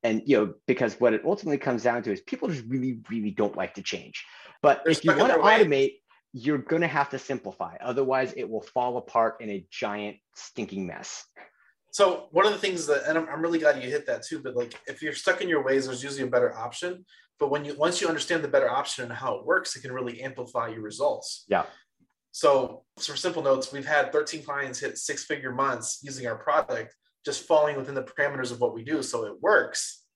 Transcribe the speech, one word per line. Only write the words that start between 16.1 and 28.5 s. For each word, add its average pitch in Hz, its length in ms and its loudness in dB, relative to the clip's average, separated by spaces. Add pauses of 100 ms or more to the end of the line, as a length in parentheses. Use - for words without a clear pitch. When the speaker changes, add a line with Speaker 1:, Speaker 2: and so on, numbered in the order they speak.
Speaker 2:
a 123 40 -4
better 123 240 2
option. 175 520 -8 (320)
But 143 120 0
when 147 140 -2
you, 143 120 -8
once 165 240 2
you 175 80 0
understand 160 360 0
the 139 40 -4
better 131 220 4
option 135 340 -2
and 117 80 -10
how 120 240 -4
it - 100 -10
works, 180 300 2
it 120 40 -16
can 127 120 -10
really 123 280 -8
amplify 127 480 -6
your 110 140 -10
results. 113 680 -4
Speaker 1:
Yeah. 92 180 2 (680)
Speaker 2:
So 135 500 2 (140)
for - 160 -8
simple 165 280 -2
notes, 135 300 2
we've 139 140 -8
had 147 240 2
thirteen 151 320 -2
clients 139 380 -6
hit 139 160 -6
six-figure 139 560 -6
months 123 500 -2
using 131 240 -10
our 113 100 -4
product, 127 600 0 (300)
just 139 200 -6
falling 151 300 4
within 135 180 -6
the 131 100 -4
parameters 139 480 -2